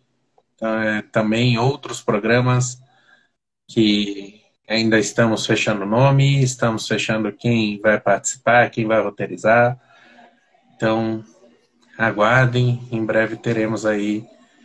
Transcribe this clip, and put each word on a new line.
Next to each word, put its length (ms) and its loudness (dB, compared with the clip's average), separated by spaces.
eh, 400 -2
também 460 2
outros 440 -4
programas 800 0
que 720 -2
ainda 320 0
estamos 460 0
fechando 380 -2
o 40 -6
nome, 540 4
estamos 460 -2
fechando 460 -2
quem 480 0
vai 180 2
participar, 720 0
quem 180 -4
vai 140 2
roteirizar. 800 0
Então, 480 -2
aguardem, 920 2
em 140 -4
breve 320 -2
teremos 480 -2
aí 420 -2